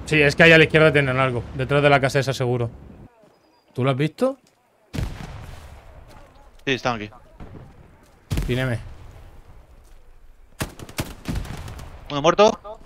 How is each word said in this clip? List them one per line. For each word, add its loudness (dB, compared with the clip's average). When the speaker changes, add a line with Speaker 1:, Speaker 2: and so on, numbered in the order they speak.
Speaker 1:
Sí, 0
es 2
que 6
ahí 10
a 10
la 8
izquierda 4
tienen 0
algo. 0
Detrás 0
de 6
la 6
casa 0
esa, -2
seguro. -2
¿Tú -4
lo 0
has -2
visto? -4
Speaker 2:
Sí, 0
están -4
aquí. -10
Speaker 1:
Píneme. -2
Speaker 2:
Uno -4
muerto. 0